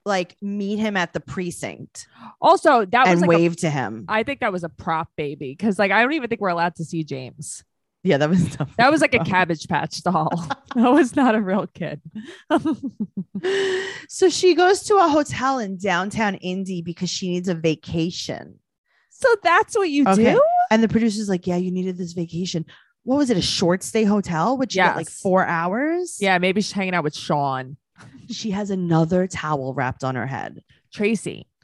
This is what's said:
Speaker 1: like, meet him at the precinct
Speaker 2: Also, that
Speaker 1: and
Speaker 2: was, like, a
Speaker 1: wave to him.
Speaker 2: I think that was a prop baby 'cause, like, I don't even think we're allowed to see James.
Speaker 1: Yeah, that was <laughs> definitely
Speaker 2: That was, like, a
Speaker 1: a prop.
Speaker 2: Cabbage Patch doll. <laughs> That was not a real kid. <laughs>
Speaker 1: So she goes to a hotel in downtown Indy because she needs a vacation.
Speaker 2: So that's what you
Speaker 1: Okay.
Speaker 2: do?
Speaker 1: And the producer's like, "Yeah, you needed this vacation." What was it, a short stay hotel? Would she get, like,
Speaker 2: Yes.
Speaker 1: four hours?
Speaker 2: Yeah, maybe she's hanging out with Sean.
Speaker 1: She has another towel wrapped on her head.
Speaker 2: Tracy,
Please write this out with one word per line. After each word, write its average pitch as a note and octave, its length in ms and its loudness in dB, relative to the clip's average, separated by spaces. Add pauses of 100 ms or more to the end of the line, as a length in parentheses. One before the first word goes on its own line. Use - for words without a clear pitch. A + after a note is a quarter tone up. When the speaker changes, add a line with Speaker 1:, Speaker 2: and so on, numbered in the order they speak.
Speaker 1:
like, F#3+ 360 -2
meet G3+ 360 -4
him G#3+ 200 -2
at F3 160 -2
the E3+ 80 -6
precinct - 840 -10 (360)
Speaker 2:
Also, C#4 440 6
that A#3 220 4
Speaker 1:
and F3+ 80 6
Speaker 2:
was, E3+ 60 4
like, F3+ 60 4
a - 20 6 (100)
Speaker 1:
wave E3+ 180 2
to E3 120 -2
him. A#2 400 -4
Speaker 2:
I A3 140 0
think C#4 180 -8
that A#3 100 -2
was F3+ 120 -6
a E3 60 -8
prop E3 480 -6
baby C#3+ 380 -8
'cause, G3+ 240 -2
like, G3 120 2
I G#3 120 4
don't C4+ 100 0
even C4 160 -4
think A3+ 120 -6
we're G3 80 0
allowed E3+ 260 0
to E3 100 -8
see D#3+ 180 -4
James. C3+ 600 -12 (400)
Speaker 1:
Yeah, F3 160 4
that D3+ 100 2
was F3+ 100 4
<laughs> E3+ 120 0
definitely - 260 -8
Speaker 2:
That B3 140 6
was, D#4 100 2
like, D4 140 2
a - 20 4
Speaker 1:
a - 40 -2
prop. - 60 -4
Speaker 2:
Cabbage F3+ 400 0
Patch - 360 -4
doll. E3 260 0 (320)
<laughs> - 140 -10
That A#3+ 160 4
was C#4+ 240 4
not B3+ 180 4
a G#3+ 80 0
real F#3 240 -2
kid. D3 340 -10 (520)
<laughs> D4+ 100 2 (1500)
Speaker 1:
So F#4 200 2
she F4+ 240 4
goes F4+ 300 2
to G#4+ 140 2
a F4+ 120 6
hotel C4+ 500 0
in G3 180 -6
downtown G3 580 -2
Indy F#3 480 -6
because E3+ 260 -6
she F#3 220 -6
needs F3+ 160 -2
a F3+ 80 0
vacation. D#3+ 1040 -4 (500)
Speaker 2:
So - 180 0 (160)
that's F4 320 2
what G4 140 0
you C#4+ 180 2
Speaker 1:
Okay. G#3 260 6
Speaker 2:
do? A#4+ 80 6 (280)
Speaker 1:
And A3 140 4
the A3 40 4
producer's G#3+ 420 0
like, F#3 180 -2
"Yeah, F3+ 100 0
you F3+ 140 -2
needed F3+ 260 -4
this F3 160 -8
vacation." E3+ 520 -6 (380)
What C4 140 0
was D4 140 2
it, G3 60 2
a E3 40 2
short F3+ 420 2
stay A3 200 0
hotel? G3+ 540 2
Would B3+ 140 -2
she F#3+ 60 -4
get, F3+ 180 4
like, E3+ 120 -6
Speaker 2:
Yes. - 140 -18
Speaker 1:
four F#3 240 2
hours? B3 760 -2
Speaker 2:
Yeah, F#3+ 180 2
maybe F#3 240 0
she's - 120 -6
hanging F#3+ 200 -4
out E3+ 100 0
with D#3 120 -4
Sean. C#3 600 -4 (520)
Speaker 1:
She A3 220 -6
has G3+ 180 -4
another F3 580 2
towel C#3 460 -4
wrapped B2+ 300 -4
on C3 120 -4
her A#2+ 120 -4
head. A#2 340 -10 (320)
Speaker 2:
Tracy, - 540 -4 (160)